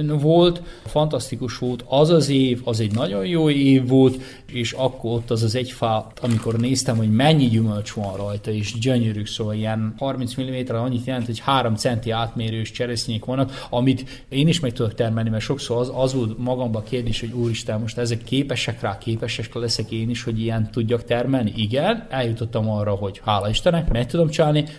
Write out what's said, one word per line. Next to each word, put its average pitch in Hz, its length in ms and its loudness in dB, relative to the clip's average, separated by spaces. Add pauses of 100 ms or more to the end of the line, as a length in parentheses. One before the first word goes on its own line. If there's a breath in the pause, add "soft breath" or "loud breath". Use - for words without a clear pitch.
(200)
volt. 170 420 6 (240 loud breath)
Fantasztikus 131 720 -2
volt 123 300 -4
az 151 220 6
az 160 200 6
év, 131 340 4
az 113 160 0
egy 107 120 0
nagyon 165 340 0
jó 165 240 2
év 135 380 6
volt, 131 340 6 (300 loud breath)
és 117 200 -4
akkor 127 400 -2
ott 117 200 -2
az, 113 120 2
az 110 120 0
egy 127 160 -4
fa, 110 400 -2 (100)
amikor 117 380 0
néztem, 123 380 0
hogy 110 140 2
mennyi 139 360 6
gyümölcs 110 440 0
van 101 240 -6
rajta, 101 360 -6
és 107 280 -4
gyönyörűk, 113 480 0
szóval 107 260 -6
ilyen 110 440 -2
harminc 131 380 -4
milliméter 127 400 -4
annyit 120 300 -2
jelent, 127 200 -4
hogy 113 140 -6
három 123 360 2
centi 113 360 -2
átmérős 113 600 -4
cseresznyék 120 540 -4
vannak, 131 440 -2
amit 127 600 0
én 139 180 4
is 170 120 4
meg 120 140 -2
tudok 110 200 -2
termelni, 113 360 0
mert 110 140 0
sokszor 127 340 -2
az, 127 180 0
az 131 180 2
volt 110 240 -2
magamba 123 420 -2
a 107 40 -6
kérdés, 117 360 -2
hogy 113 120 -6
úristen, 113 480 -2
most 117 180 -6
ezek 117 260 -2
képesek 131 580 -2
rá, 101 160 -4
képesek 113 560 -6
leszek 117 380 -4
én 113 180 -2
is, 120 140 -4
hogy 113 160 -2
ilyen 113 320 0
tudjak 117 320 0
termelni? 123 520 0
Igen, 139 540 0
eljutottam 113 600 -2
arra, 104 220 -2
hogy 98 320 -4
hála 104 260 0
Istennek, 160 420 2
meg 120 160 0
tudom 170 220 2
csinálni, 151 360 2 (140 loud breath)